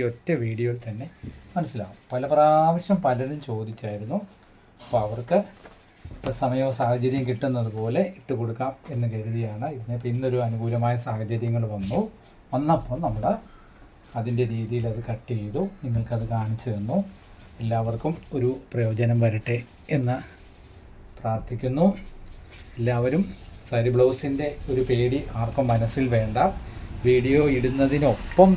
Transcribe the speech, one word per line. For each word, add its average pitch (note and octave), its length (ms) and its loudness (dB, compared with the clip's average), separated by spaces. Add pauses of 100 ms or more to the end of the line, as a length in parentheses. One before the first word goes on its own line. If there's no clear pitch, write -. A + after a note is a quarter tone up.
ഒറ്റ - 200 -6 (160)
വീഡിയോയിൽ A#2 420 0
തന്നെ A2+ 200 -8 (480)
മനസ്സിലാവും. A#2+ 420 -4 (160)
പല B2+ 100 -2 (100)
പ്രാവശ്യം D#3 760 6
പലരും C3 320 0 (100)
ചോദിച്ചായിരുന്നു. A2 680 -6 (640)
അപ്പോൾ - 240 0
അവർക്ക് A#2+ 320 0 (760)
ഇപ്പം C3 280 -6
സമയവും C3 380 0
സാഹചര്യം B2 480 0
കിട്ടുന്നത് B2 500 0
പോലെ A#2+ 240 0 (160)
ഇട്ട് - 220 -6
കൊടുക്കാം A#2 320 -4 (220)
എന്ന് A#2+ 200 0
കരുതിയാണ്. A2 520 -4 (100)
ഇതിനിപ്പോൾ A#2+ 360 -6
ഇന്നൊരു B2+ 340 0
അനുകൂലമായ A#2 480 0 (120)
സാഹചര്യങ്ങൾ A#2 580 -2 (100)
വന്നു. G#2 260 -2 (540)
വന്നപ്പോൾ D#3 520 0
നമ്മൾ A2 180 -4 (960)
അതിൻ്റെ A#2+ 340 0
രീതിയിൽ A2+ 400 -2
അത് A2+ 160 -6
കട്ട് A#2 300 -8
ചെയ്തു, G#2 240 -4 (220)
നിങ്ങൾക്കത് A#2 400 -2 (100)
കാണിച്ചു A2+ 400 -2
തന്നു. G#2+ 240 -2 (640)
എല്ലാവർക്കും A#2 520 -2 (220)
ഒരു B2 140 2 (220)
പ്രയോജനം A#2 520 2
വരട്ടെ A2+ 340 0 (380)
എന്ന് B2+ 200 0 (1040)
പ്രാർത്ഥിക്കുന്നു. B2 680 0 (920)
എല്ലാവരും B2 440 2 (460)
സാരി A#2 260 2
ബ്ലൗസിൻ്റെ C#3 540 4 (240)
ഒരു B2+ 160 2
പേടി B2 300 2 (220)
ആർക്കും A#2 320 0
മനസ്സിൽ A#2 320 2 (120)
വേണ്ട. A2 220 0 (680)
വീഡിയോ B2+ 340 6 (160)
ഇടുന്നതിനൊപ്പം C3+ 1000 4